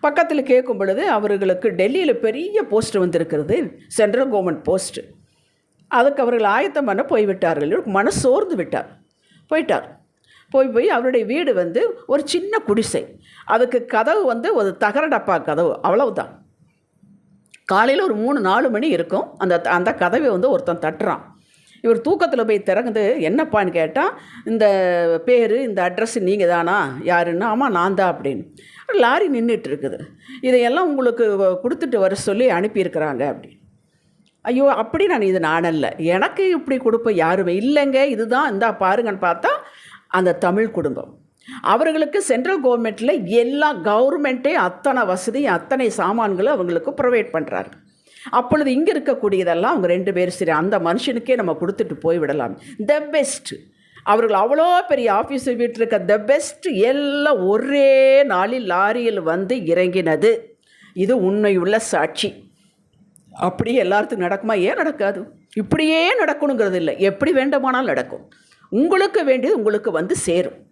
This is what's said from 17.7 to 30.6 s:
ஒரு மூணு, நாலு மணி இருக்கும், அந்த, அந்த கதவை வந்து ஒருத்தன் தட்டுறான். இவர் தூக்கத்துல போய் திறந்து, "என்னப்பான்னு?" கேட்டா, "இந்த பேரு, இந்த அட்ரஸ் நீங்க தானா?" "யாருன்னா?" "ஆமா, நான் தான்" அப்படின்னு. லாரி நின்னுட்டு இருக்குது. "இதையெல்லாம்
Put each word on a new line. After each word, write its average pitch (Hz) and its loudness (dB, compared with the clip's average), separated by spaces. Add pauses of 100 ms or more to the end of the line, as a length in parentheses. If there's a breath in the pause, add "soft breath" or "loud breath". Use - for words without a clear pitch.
ஒரு 277 -2
மூணு, 247 -2
நாலு 202 2
மணி 247 -2
இருக்கும், 190 -2 (120)
அந்த, 185 0 (140)
அந்த 180 2
கதவை 233 0
வந்து 196 0
ஒருத்தன் 175 -2
தட்டுறான். 156 -4 (600 soft breath)
இவர் 226 2
தூக்கத்துல 330 0
போய் 208 0
திறந்து, 214 0 (200)
"என்னப்பான்னு?" 202 0
கேட்டா, 165 0 (420 loud breath)
"இந்த 214 2 (600)
பேரு, 233 4
இந்த 208 -4
அட்ரஸ் 180 -2
நீங்க 190 0
தானா?" 175 2 (280)
"யாருன்னா?" 175 0
"ஆமா, 254 0
நான் 185 0
தான்" 185 2
அப்படின்னு. - -6 (520 loud breath)
லாரி 294 4
நின்னுட்டு 233 -2
இருக்குது. 135 -6 (420 loud breath)
"இதையெல்லாம் 254 2